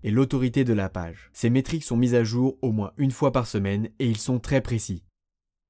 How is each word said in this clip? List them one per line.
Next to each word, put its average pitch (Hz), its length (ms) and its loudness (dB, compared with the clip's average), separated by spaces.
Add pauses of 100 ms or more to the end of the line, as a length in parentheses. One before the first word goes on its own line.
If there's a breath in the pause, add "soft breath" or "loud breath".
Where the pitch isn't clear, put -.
et 107 80 -2
l'autorité 127 540 2
de 120 80 2
la 98 160 0
page. 85 420 -12
Ces - 180 -2
métriques 135 360 0
sont 123 100 -4
mises 123 200 4
à 117 100 4
jour 123 360 0
au 120 120 0
moins 104 240 -2
une 135 140 2
fois 139 200 0
par 123 160 0
semaine 101 520 -2
et 127 100 0
ils 110 80 0
sont 127 220 0
très 135 200 0
précis. 104 460 -6 (640)